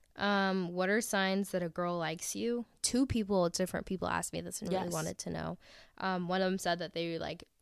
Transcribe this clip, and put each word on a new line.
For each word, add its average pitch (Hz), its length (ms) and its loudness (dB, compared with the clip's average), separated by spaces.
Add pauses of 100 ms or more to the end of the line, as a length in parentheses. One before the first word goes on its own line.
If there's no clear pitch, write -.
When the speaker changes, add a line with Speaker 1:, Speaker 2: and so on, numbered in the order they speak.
(160)
Speaker 1:
Um, 190 580 2
what 185 160 2
are 214 120 4
signs 190 500 2
that 180 100 0
a 170 80 -2
girl 175 300 -2
likes 160 360 -4
you? 233 300 0 (160)
Two 262 240 4
people, 196 440 4
different - 360 -2
people - 220 -2
asked - 260 -2
me 165 80 -4
this 175 200 -8
and 170 100 -4
really 185 140 0
Speaker 2:
Yes. 175 80 -2
Speaker 1:
wanted 165 260 -2
to - 100 -8
know. 160 280 -6 (420)
Um, 185 280 0
one 185 140 2
of 185 80 4
them 190 80 2
said 175 220 0
that 165 140 -8
they, 165 260 -2
like, 160 240 -6 (180)